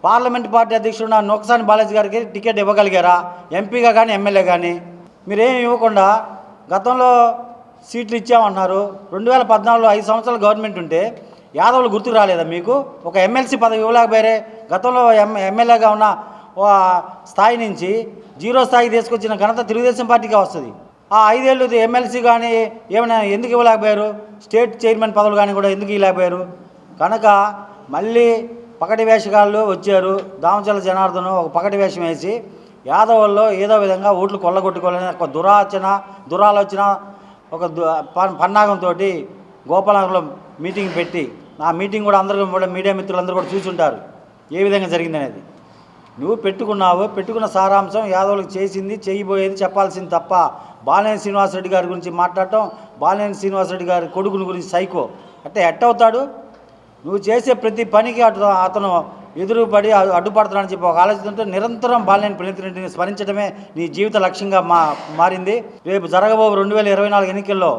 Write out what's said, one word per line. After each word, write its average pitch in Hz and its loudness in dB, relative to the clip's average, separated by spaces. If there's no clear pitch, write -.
పార్లమెంట్ 240 0
పార్టీ 226 2
అధ్యక్షుడు 220 -4
ఉన్న 220 2
నూకసాని 214 0
బాలాజీ 214 2
గారికి 208 0
టికెట్ 208 -2
ఇవ్వగలిగారా? 190 4
ఎంపీగా 233 2
కానీ, 226 4
ఎమ్మెల్యే 196 2
కానీ 175 0
మీరేం 226 2
ఇవ్వకుండా 226 2
గతంలో 247 2
సీట్లు 233 -6
ఇచ్చామంటున్నారు. 196 2
రెండు 214 -4
వేల 254 4
పద్నాలుగులో 226 4
ఐదు 208 -4
సంవత్సరాలు 226 -2
గవర్నమెంట్ 214 0
ఉంటే 160 -2
యాదవులు 247 4
గుర్తుకు 220 -2
రాలేదా 180 2
మీకు? 180 -2
ఒక 175 -4
ఎంఎల్సీ 247 -2
పదవి 226 2
ఇవ్వలేకపోయారే. 220 4
గతంలో 247 0
ఎమ్-, 214 -2
ఎమ్మెల్యేగా 226 4
ఉన్న 214 2
ఓ 202 2
స్థాయి 233 2
నుంచి 185 -6
జీరో 247 2
స్థాయికి 240 2
తీసుకొచ్చిన 220 -2
ఘనత 226 0
తెలుగుదేశం 233 -2
పార్టీకే 220 2
వస్తుంది. 139 -8
ఆ 220 8
ఐదేళ్ళు 262 2
ఎంఎల్సీ 240 -2
కానీ 233 2
ఏమైనా 233 0
ఎందుకు 233 -4
ఇవ్వలేకపోయారు? 214 2
స్టేట్ 226 0
చైర్మన్ 220 0
పదవులు 208 4
కానీ 202 0
కూడా 196 2
ఎందుకు 202 -6
ఇవ్వలేకపోయారు? 185 2
కనుక 214 0
మళ్ళీ 233 2
పకటి 220 0
వేషగాళ్ళు 208 4
వచ్చారు. 190 0
దామచల 202 0
జనార్దన్ 185 -2
ఒక 165 -2
పకటి 190 -2
వేషం 180 -2
వేసి 160 -6
యాదవుల్లో 214 4
ఏదో 214 4
విధంగా 196 0
ఓట్లు 196 -2
కొల్లగొట్టుకోవాలనే 180 -2
ఒక 170 -4
దురాచన, 196 2
దురాలోచన, 202 2
ఒక 165 -6
దు-, 170 -2
పన్-, 180 0
పన్నాగంతోటి 196 0
గోపాలనగర్లో 190 2
మీటింగ్ 185 -6
పెట్టి, 170 -4
ఆ 170 0
మీటింగ్ 208 -4
కూడా 196 4
అందరూ 196 -2
కూడా 185 -2
మీడియా 190 -2
మిత్రులందరూ 180 -4
కూడా 180 -6
చూసుంటారు 170 -2
ఏ 190 -2
విధంగా 196 0
జరిగిందనేది. 151 -6
నువ్వు 190 -2
పెట్టుకున్నావు, 190 0
పెట్టుకున్న 220 -6
సారాంశం 196 2
యాదవులకు 196 -2
చేసింది, 196 -6
చేయబోయేది 190 -4
చెప్పాల్సింది 185 -2
తప్ప 165 -4
బాలినేని 208 0
శ్రీనివాసరెడ్డి 196 -2
గారి 180 0
గురించి 175 -10
మాట్లాడటం, 190 -2
బాలినేని 202 -2
శ్రీనివాసరెడ్డి 185 -4
గారి 170 -2
కొడుకుని 190 -4
గురించి 180 -10
సైకో 180 -2
అంటే 190 -4
ఎట్టవుతాడు? 233 2
నువ్వు 185 -6
చేసే 240 0
ప్రతి 220 -2
పనికి 226 2
అటు, 196 2
అతను 196 -2
ఎదురుపడి 208 0
అ-, 190 2
అడ్డుపడుతున్నాడని 196 0
చెప్పి 180 -4
ఒక 165 0
ఆలోచనతో 202 -2
నిరంతరం 233 -2
బాలినేని 202 0
ప్రణీత్ 185 -10
రెడ్డిని 185 -10
స్మరించడమే 196 -6
నీ 165 -6
జీవిత 214 -2
లక్ష్యంగా 190 0
మా-, 160 4
మారింది. 185 0
రేపు 190 -2
జరగబో 220 4
రెండు 202 0
వేల 208 2
ఇరవై 202 0
నాలుగు 190 2
ఎన్నికల్లో 196 0